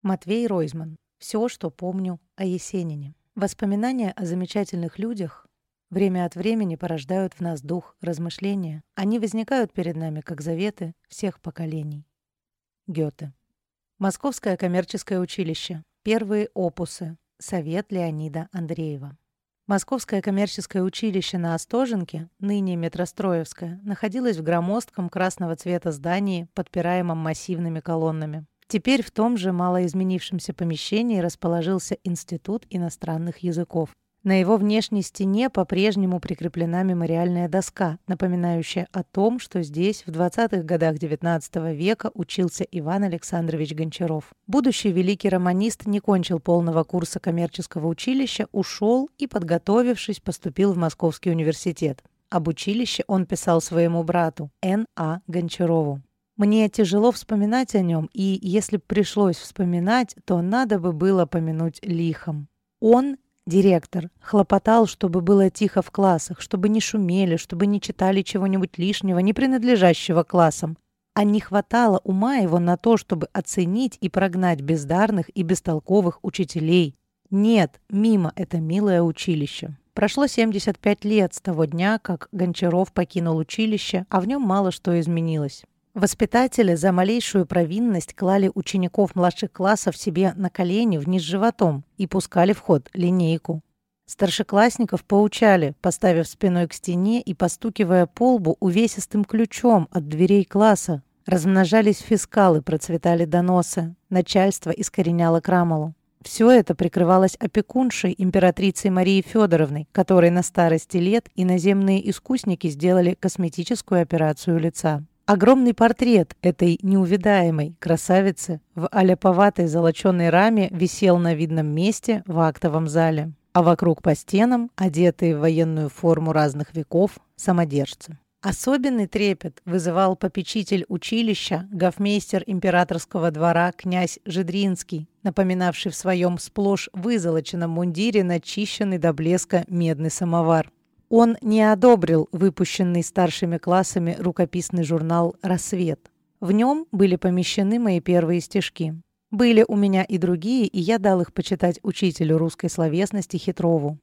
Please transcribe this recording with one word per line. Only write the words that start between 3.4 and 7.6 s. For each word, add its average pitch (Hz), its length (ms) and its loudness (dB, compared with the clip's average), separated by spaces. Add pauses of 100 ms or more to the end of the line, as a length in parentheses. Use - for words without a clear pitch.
о 190 140 -10
замечательных 175 720 -6
людях 202 480 -8 (460)
время 180 340 0
от 170 80 -6
времени 196 420 -2
порождают 170 600 -6
в - 60 -12
нас 165 200 -6